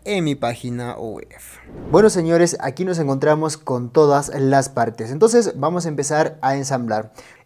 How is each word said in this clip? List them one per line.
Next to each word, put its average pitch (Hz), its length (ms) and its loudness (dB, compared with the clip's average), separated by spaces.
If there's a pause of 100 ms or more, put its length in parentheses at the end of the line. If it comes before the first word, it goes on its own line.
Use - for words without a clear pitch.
en 190 200 -2
mi 147 100 0
página 120 640 -6
web. 107 300 -12 (640)
Bueno, 202 180 6
señores, 170 500 2
aquí 139 240 -6
nos 180 140 -2
encontramos 151 580 0
con 123 360 -6
todas 143 420 4
las 135 360 2
partes. 113 420 -4
Entonces 220 420 2
vamos 165 320 -4
a - 20 -4
empezar 151 540 -2
a 135 140 0
ensamblar. 120 560 -4 (340)